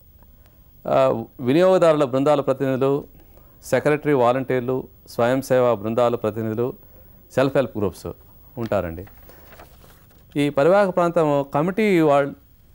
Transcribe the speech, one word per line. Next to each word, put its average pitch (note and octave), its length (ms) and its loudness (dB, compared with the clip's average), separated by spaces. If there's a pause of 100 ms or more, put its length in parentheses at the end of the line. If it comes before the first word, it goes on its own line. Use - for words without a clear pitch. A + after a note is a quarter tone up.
(880)
ఆ, C3 360 0 (160)
వినియోగదారుల E3 640 4
బృందాల C#3 380 0
ప్రతినిధులు, C3+ 720 -2 (500)
సెక్రటరీ, D3 500 0
వాలంటీర్లు, B2+ 760 -2 (220)
స్వయం B2 320 0
సేవా B2+ 320 2
బృందాల A2+ 420 -2
ప్రతినిధులు, A2 580 -4 (640)
సెల్ఫ్ C3+ 220 0
హెల్ప్ B2 200 -2
గ్రూప్స్ G2 300 -6 (500)
ఉంటారండి. F#2 480 -6 (1300)
ఈ C#3+ 120 0
పరివాహక F3+ 460 2
ప్రాంతం D#3+ 500 0 (100)
కమిటీ F#3 440 0
వాళ్ళ, C#3+ 340 2 (420)